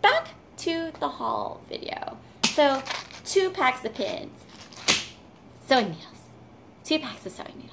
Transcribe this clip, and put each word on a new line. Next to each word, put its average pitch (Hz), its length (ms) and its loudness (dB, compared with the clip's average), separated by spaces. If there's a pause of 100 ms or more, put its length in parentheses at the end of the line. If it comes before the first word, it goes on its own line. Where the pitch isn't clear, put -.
Back 622 280 6 (280)
to 330 420 -2
the 285 80 -2
haul 226 640 -2
video. - 480 -8 (260)
So, 269 400 4 (400)
two 370 260 2
packs 269 360 0
of 220 80 -6
pins. - 500 -8 (1200)
Sewing 240 220 6
needles. - 320 -14 (640)
Two 311 160 2
packs 254 260 -10
of - 60 -6
sewing - 240 -10
needles. - 180 -16